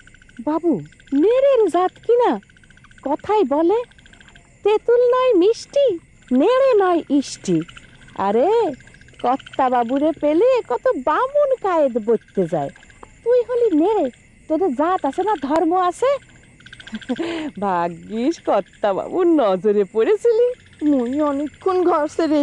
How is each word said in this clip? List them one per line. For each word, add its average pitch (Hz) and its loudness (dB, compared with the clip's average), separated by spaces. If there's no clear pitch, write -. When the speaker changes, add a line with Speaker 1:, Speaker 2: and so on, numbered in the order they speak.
Speaker 1:
বাবু, 330 -2
নেড়ের 523 2
জাত 359 0
কি 466 2
না? 370 2
কথায় 381 0
বলে, 339 2
তেঁতুল 440 2
নয় 508 2
মিষ্টি, 466 0
নেড়ে 508 2
নয় 349 2
ইষ্টি। - -4
আরে, 233 2
কর্তা 262 -2
বাবুরে 262 0
পেলে 320 2
কত 480 -6
বামুন 539 0
কায়েত 311 0
বসতে 208 -2
যায়। 143 -4
তুই 494 2
হলি 480 0
নেড়ে, 392 0
তোদের 320 0
জাত 349 0
আছে 349 -4
না, 440 0
ধর্ম 320 0
আছে? 480 -2
ভাগ্যিস 185 -4
কর্তা 208 -2
বাবুর 349 -2
নজরে 202 2
পড়েছিলি। 440 2
Speaker 2:
মুই 254 0
অনেকক্ষণ 302 -4
ঘর 320 0
ছেড়ে 311 0